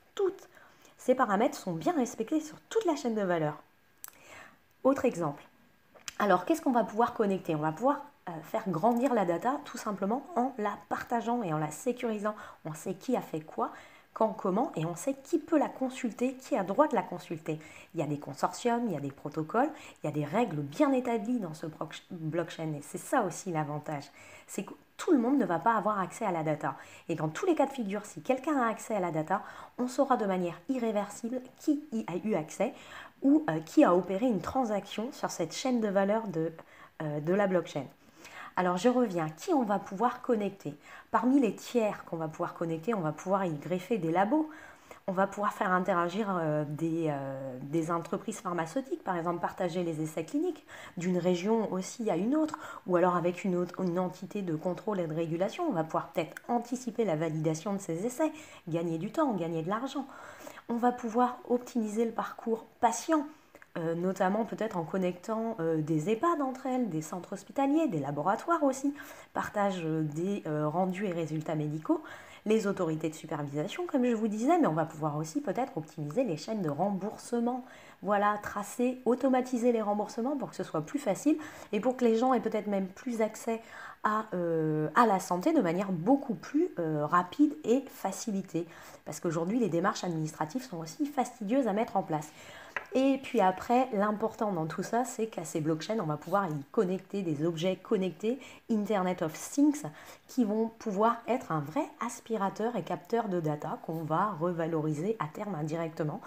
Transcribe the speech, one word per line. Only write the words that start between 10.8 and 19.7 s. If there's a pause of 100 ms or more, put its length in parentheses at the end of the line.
partageant
et
en
la
sécurisant. (280)
On
sait
qui
a
fait
quoi, (400)
quand,
comment,
et
on
sait
qui
peut
la
consulter,
qui
a
droit
de
la
consulter. (360)
Il
y
a
des
consortiums,
il
y
a
des
protocoles, (320)